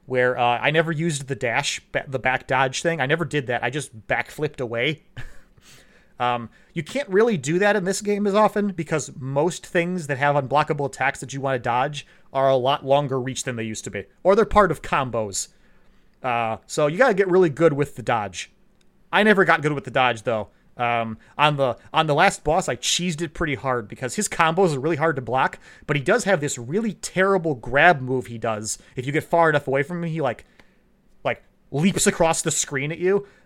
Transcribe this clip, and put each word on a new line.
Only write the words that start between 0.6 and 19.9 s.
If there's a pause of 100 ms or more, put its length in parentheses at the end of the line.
never
used
the
dash, (100)
ba-,
the
back
dodge
thing.
I
never
did
that.
I
just
backflipped
away. (120)
<laughs> (1000)
Um, (240)
you
can't
really
do
that
in
this
game
as
often
because
most
things
that
have
unblockable
attacks
that
you
wanna
dodge (280)
are
a
lot
longer
reach
than
they
used
to
be, (180)
or
they're
part
of
combos. (720)
Uh, (100)
so
you
gotta
get
really
good
with
the
dodge. (640)
I
never
got
good
with
the